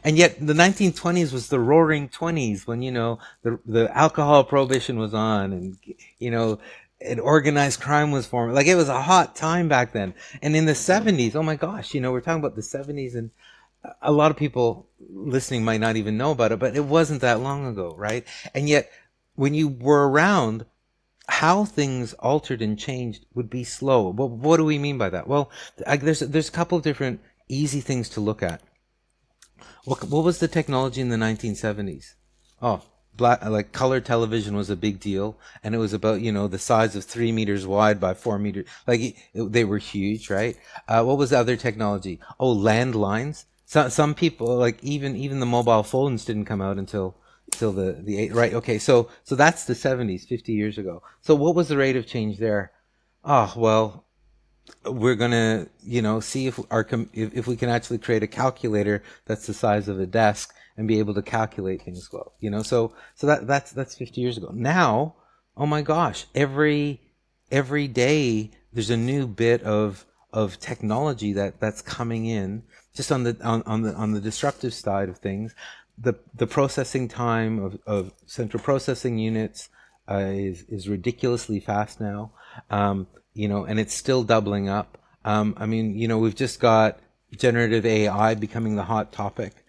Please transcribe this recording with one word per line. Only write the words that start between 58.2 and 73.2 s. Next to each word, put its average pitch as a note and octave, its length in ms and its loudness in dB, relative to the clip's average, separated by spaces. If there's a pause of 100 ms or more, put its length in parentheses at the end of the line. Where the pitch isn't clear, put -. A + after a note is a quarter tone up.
a G#2+ 60 -2
calculator G#2 760 0 (240)
that's - 220 -6
the G#2+ 60 -8
size G#2 340 0
of F#2+ 120 -4
a F#2+ 60 -2
desk G#2 480 0 (240)
and A2 100 -4
be G#2+ 120 2
able G#2 160 0
to G2+ 80 -2
calculate G2+ 580 -4
things F2+ 320 -16
well, - 260 -14
you G#2+ 120 -6
know? G#2+ 100 -4
So, A#2 320 0 (220)
so - 100 -6
that, D3 220 2
that's, C#3 240 -2
that's C3 240 -10
fifty B2 260 -10
years B2 160 -2
ago. - 160 -12
Now, C#3 640 0 (420)
oh D3 80 -2
my D3+ 160 0
gosh, D3+ 540 -2
every, D3 640 0 (500)
every C#3 360 0
day B2 640 2 (220)
there's A2+ 180 -2
a A#2 60 2
new C3 280 0
bit A#2 380 2
of G#2 420 -2 (260)
of G#2+ 280 -2
technology A2+ 760 -4
that, G2+ 260 -4
that's G#2+ 220 -4
coming A#2 440 -6
in, G#2+ 380 -4 (300)
just - 180 -6
on C3 120 0